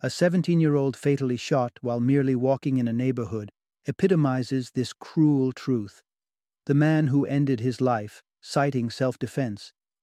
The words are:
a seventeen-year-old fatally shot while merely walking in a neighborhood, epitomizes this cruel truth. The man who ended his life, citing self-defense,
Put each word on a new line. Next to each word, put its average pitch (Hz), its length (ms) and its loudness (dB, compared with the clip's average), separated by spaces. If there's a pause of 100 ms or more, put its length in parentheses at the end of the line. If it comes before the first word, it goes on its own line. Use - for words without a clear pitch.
a 127 80 -4
seventeen-year-old 160 880 2
fatally 135 400 0
shot 123 420 -2
while 120 220 -2
merely 135 340 2
walking 131 400 0
in 120 140 0
a - 20 -4
neighborhood, 113 580 -2 (360)
epitomizes 135 840 0
this 123 200 -4
cruel 139 640 0
truth. 113 480 -4 (640)
The 147 80 2
man 156 340 4
who 139 180 2
ended 135 360 0
his 123 180 -2
life, 117 420 -2 (200)
citing 135 480 0
self-defense, 123 840 -4 (320)